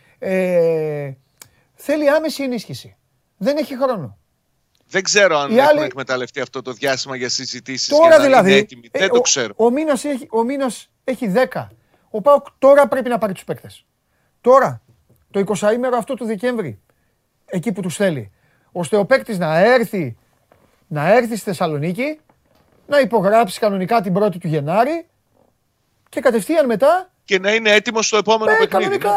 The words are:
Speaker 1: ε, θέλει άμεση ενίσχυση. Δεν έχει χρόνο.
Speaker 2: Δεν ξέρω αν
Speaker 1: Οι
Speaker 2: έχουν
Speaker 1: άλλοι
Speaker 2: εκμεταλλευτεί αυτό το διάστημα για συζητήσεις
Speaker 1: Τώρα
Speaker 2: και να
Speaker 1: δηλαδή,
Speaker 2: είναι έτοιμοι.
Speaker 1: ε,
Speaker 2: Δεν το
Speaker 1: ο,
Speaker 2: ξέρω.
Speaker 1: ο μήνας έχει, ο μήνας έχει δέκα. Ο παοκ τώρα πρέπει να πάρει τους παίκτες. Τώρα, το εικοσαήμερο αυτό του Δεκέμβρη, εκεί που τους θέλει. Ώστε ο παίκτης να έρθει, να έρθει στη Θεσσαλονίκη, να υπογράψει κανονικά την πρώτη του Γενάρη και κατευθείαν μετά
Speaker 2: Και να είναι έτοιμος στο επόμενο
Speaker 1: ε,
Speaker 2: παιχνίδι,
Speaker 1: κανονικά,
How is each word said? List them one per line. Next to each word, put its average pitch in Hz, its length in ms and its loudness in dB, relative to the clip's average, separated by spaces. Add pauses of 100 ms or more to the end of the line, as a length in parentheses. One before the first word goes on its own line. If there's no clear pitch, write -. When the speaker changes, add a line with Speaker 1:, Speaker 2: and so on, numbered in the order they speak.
(180)
Speaker 1:
ε, 165 920 -2 (600)
θέλει 302 360 -2
άμεση 311 320 -2
ενίσχυση. 220 540 -8 (400)
Δεν 269 200 -2
έχει 294 200 -4
χρόνο. 226 420 -4 (680)
Speaker 2:
Δεν 190 140 -2
ξέρω 185 360 2
αν 143 120 -4
Speaker 1:
Οι 220 60 2
Speaker 2:
έχουν 277 120 4
Speaker 1:
άλλοι 302 160 4
Speaker 2:
εκμεταλλευτεί 127 560 -6
αυτό 127 220 -8
το 127 100 -10
διάστημα 135 440 -4
για 123 120 -6
συζητήσεις 127 600 -8
Speaker 1:
Τώρα 320 220 6
Speaker 2:
και 320 60 8
να 294 60 6
Speaker 1:
δηλαδή, 254 280 4
Speaker 2:
είναι 139 80 6
έτοιμοι. 120 320 -6
Speaker 1:
ε, - 80 -6
Speaker 2:
Δεν 190 100 0
το 240 80 2
Speaker 1:
ο, 240 40 4
Speaker 2:
ξέρω. 123 360 -2
Speaker 1:
ο 226 140 2
μήνας 285 340 -2
έχει, 285 260 -6
ο 226 120 -2
μήνας 269 480 -6 (140)
έχει 254 240 -6
δέκα. 196 420 -2 (400)
Ο 214 100 -6
παοκ 285 260 4 (120)
τώρα 277 300 6
πρέπει 262 200 -4
να 240 100 -2
πάρει 196 140 -4
τους - 120 -12
παίκτες. - 400 -14 (560)
Τώρα, 240 400 4 (500)
το - 80 -4
εικοσαήμερο 220 580 0
αυτό 240 180 -4
του 247 100 -10
Δεκέμβρη, 220 560 -6 (680)
εκεί 185 260 -4
που 180 100 -8
τους 175 140 -6
θέλει. 151 360 -2 (400)
Ώστε 175 240 -4
ο 202 100 2
παίκτης 226 320 0
να 160 200 0
έρθει, 202 580 2 (720)
να 151 280 -4
έρθει 233 220 0
στη 185 80 -10
Θεσσαλονίκη, 180 760 -4 (680)
να 285 140 0
υπογράψει 214 580 2
κανονικά 202 420 0
την 190 120 -4
πρώτη 196 260 0
του 170 100 -8
Γενάρη 196 580 -2 (1040)
και - 120 -8
κατευθείαν 269 460 2
μετά 339 440 0 (140)
Speaker 2:
Και 294 140 0
να 294 160 0
είναι 226 160 2
έτοιμος 214 360 2
στο - 100 -2
επόμενο 220 340 2
Speaker 1:
ε, 427 40 4
Speaker 2:
παιχνίδι, 415 440 0
Speaker 1:
κανονικά, 403 180 -2